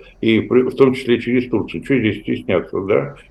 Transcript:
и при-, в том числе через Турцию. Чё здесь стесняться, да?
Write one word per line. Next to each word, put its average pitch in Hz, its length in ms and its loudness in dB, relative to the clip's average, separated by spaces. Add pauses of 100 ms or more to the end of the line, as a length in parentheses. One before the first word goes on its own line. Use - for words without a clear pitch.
(200)
и 113 200 2
при-, 117 220 2
в 127 120 -2
том 131 200 4
числе 117 260 0
через 123 280 -2
Турцию. - 360 -4
Чё 135 160 2
здесь 101 220 -2
стесняться, 98 580 -2
да? 131 340 0 (160)